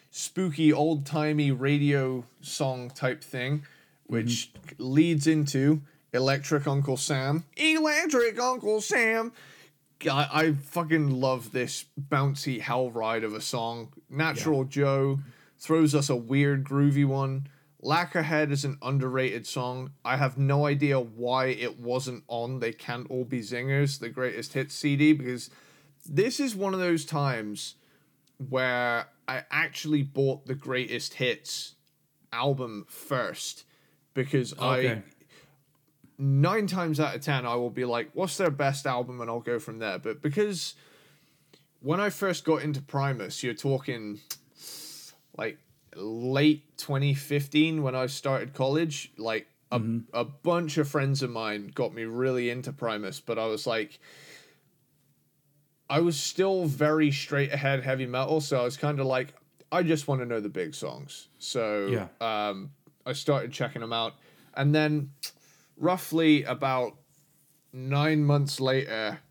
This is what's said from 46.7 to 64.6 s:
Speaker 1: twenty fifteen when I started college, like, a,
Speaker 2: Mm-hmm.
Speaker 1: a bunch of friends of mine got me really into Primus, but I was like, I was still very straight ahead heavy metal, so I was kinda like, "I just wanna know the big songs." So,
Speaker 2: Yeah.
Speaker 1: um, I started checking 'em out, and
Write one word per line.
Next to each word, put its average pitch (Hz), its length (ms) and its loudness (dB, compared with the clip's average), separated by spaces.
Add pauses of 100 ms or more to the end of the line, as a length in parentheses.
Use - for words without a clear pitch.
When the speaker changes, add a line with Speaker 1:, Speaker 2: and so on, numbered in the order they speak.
Speaker 1:
twenty 139 360 0
fifteen 151 680 0
when 131 120 0
I 131 120 0
started 135 480 -4
college, 143 640 0
like, 110 300 -4 (240)
a, 123 100 0
Speaker 2:
Mm-hmm. 113 360 -4
Speaker 1:
a 120 80 0
bunch 160 540 -2
of 143 100 2
friends 139 340 0
of 123 80 -4
mine 107 440 -4
got 123 200 -2
me 113 100 -6
really 123 460 0
into 127 220 -8
Primus, 107 480 -6
but 113 180 -4
I 110 80 0
was 110 200 -2
like, 113 320 -2 (1900)
I 143 120 4
was 170 180 2
still 190 480 0
very 151 440 4
straight 139 420 -2
ahead 135 320 0
heavy 131 220 -2
metal, 131 340 0
so 139 200 0
I 123 40 2
was 123 120 -2
kinda 147 280 0
like, 131 300 -2 (360)
"I 175 120 2
just 156 260 0
wanna 131 180 0
know 117 140 -2
the 104 100 -6
big 85 240 -6
songs." - 540 -12 (100)
So, 107 480 -2
Speaker 2:
Yeah. 107 220 -2 (420)
Speaker 1:
um, 98 220 -10 (320)
I 127 100 -6
started 135 380 0
checking 117 300 -4
'em 117 100 -6
out, 113 220 -2 (400)
and 143 200 4